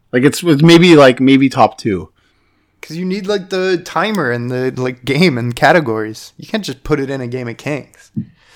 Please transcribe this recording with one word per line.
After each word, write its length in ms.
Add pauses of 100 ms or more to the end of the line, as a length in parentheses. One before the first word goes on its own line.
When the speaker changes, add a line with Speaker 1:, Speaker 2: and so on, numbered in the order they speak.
(120)
Speaker 1:
Like, 120
it's 180
with 200
maybe, 340
like, 240
maybe 280
top 300
two. 320 (720)
Speaker 2:
'Cause 140
you 80
need, 220
like, 240
the 280
timer 520
and 200
the, 260
like, 280
game 340
and 160
categories. 840
You 120
can't 160
just 180
put 180
it 100
in 100
a 80
game 200
of 80
Kings. 540 (440)